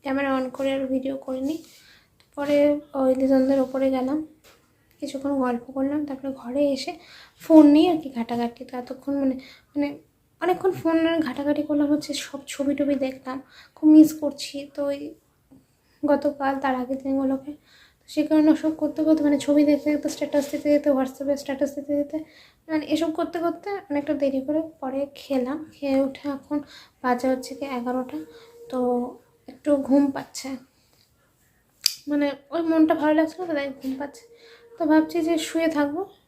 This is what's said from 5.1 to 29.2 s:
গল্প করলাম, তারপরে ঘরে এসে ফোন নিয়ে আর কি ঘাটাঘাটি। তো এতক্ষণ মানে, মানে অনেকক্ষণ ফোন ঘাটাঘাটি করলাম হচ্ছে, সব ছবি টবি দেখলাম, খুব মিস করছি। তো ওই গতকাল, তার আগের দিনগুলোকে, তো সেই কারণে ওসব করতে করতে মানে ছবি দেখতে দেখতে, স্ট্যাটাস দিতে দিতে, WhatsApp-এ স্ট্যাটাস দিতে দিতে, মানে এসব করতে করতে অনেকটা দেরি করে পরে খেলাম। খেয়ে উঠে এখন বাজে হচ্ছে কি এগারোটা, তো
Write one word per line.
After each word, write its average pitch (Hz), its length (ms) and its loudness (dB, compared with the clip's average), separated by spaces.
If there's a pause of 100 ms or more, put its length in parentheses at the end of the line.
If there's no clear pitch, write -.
গল্প 247 320 -4
করলাম, 285 340 -2
তারপরে 269 260 -8
ঘরে 269 360 -2
এসে 277 240 -4 (480)
ফোন 311 260 10
নিয়ে 311 240 8
আর 320 80 0
কি 269 160 -8
ঘাটাঘাটি। 233 500 -6
তো 262 120 -14
এতক্ষণ 254 440 -8
মানে, 262 140 2 (420)
মানে 285 220 -4 (420)
অনেকক্ষণ 359 300 0
ফোন 330 500 0
ঘাটাঘাটি 294 420 -2
করলাম 294 240 0
হচ্ছে, 294 280 -2
সব - 320 -10
ছবি 277 280 -2
টবি 285 200 0
দেখলাম, 262 480 -6 (320)
খুব 311 160 4
মিস 311 300 10
করছি। 285 540 -8
তো 285 100 -4
ওই 285 300 -6 (920)
গতকাল, 277 520 0
তার 269 160 -2
আগের 254 240 -4
দিনগুলোকে, 269 540 -2 (460)
তো - 100 -20
সেই 302 180 -2
কারণে 311 240 4
ওসব 311 240 0
করতে 302 300 -2
করতে 311 200 4
মানে 285 140 2
ছবি 285 260 4
দেখতে 294 260 2
দেখতে, 294 180 -2
স্ট্যাটাস 294 420 -4
দিতে 294 220 0
দিতে, 294 180 4
WhatsApp-এ 269 460 0
স্ট্যাটাস 277 380 -4
দিতে 285 220 -4
দিতে, 294 220 -4 (500)
মানে 311 180 -4
এসব 311 260 0
করতে 330 260 -4
করতে 339 320 -4
অনেকটা 294 440 -4
দেরি 269 260 0
করে 302 220 -2 (180)
পরে 269 340 -6
খেলাম। 277 580 -4
খেয়ে 269 280 -2
উঠে 269 280 -4
এখন 285 320 -6 (420)
বাজে 247 260 0
হচ্ছে 262 260 -4
কি - 100 -10
এগারোটা, 254 520 -6 (540)
তো 247 400 -2 (380)